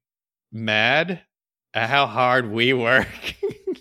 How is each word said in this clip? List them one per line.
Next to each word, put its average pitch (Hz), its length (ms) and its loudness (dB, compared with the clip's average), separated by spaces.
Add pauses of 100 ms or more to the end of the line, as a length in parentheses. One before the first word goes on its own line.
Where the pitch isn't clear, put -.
(520)
mad 117 720 0 (540)
at 113 140 -2
how 139 180 2
hard 123 440 0
we 117 220 2
work 120 340 2 (720)